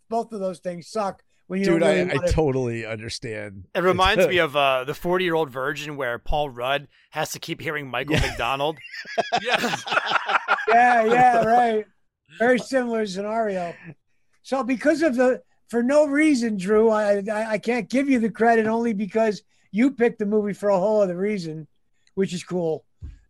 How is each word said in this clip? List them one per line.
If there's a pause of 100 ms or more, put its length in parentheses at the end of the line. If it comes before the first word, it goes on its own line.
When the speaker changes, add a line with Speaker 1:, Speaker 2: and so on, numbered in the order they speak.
Speaker 1:
both
of
those
things
suck (240)
when
you
Speaker 2:
Dude,
Speaker 1:
don't
really
Speaker 2:
I,
I
Speaker 1:
wanna
Speaker 2:
totally
understand. (100)
Speaker 3:
It
reminds
Speaker 2:
<laughs>
Speaker 3:
me
of,
uh,
The
Forty-year-old
Virgin,
where
Paul
Rudd (240)
has
to
keep
hearing
Michael
Speaker 2:
Yeah.
Speaker 3:
McDonald. (280)
Speaker 4:
<laughs>
Yes. (840)
Speaker 1:
Yeah,
yeah,
right. (540)
Very
similar
scenario. (680)
So
because
of
the, (240)
for
no
reason,
Drew,
I, (100)
I,
I
can't
give
you
the
credit
only
because (280)
you
picked
the
movie
for
a
whole
other
reason, (480)
which
is
cool. (440)